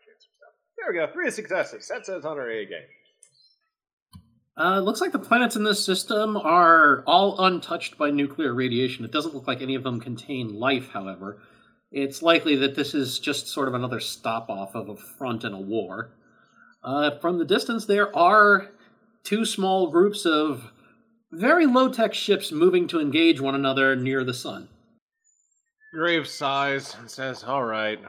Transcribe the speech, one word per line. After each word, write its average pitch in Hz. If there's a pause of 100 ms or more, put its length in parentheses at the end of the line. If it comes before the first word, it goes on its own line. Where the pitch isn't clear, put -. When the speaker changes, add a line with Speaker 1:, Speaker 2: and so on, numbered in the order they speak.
Speaker 1:
change -
some -
stuff. - (240)
There 370
we 175
go. 156
Three 320
successes. 170
Setsa's 190
on 156
her 127
A 110
game. 87 (1700)
Speaker 2:
Uh, 185
looks 190
like 370
the -
planets 240
in 208
this 208
system 214
are 160
all 185
untouched 170
by 147
nuclear 143
radiation. 123
It 110
doesn't 151
look 131
like 127
any 135
of 127
them 123
contain 117
life, 127
however. 95 (500)
It's 139
likely 160
that 135
this 143
is 131
just -
sort 135
of 123
another 120
stop-off 110
of 104
a 104
front 120
in 110
a 98
war. 98 (720)
Uh, 143
from 175
the 160
distance, 220
there 202
are 196 (520)
two 214
small 190
groups 196
of 151 (600)
very 285
low-tech 254
ships -
moving 175
to 165
engage 151
one 139
another 135
near 131
the 123
sun. - (1200)
Speaker 1:
Graves 165
sighs 139
and 117
says, 131
"All 131
right, 110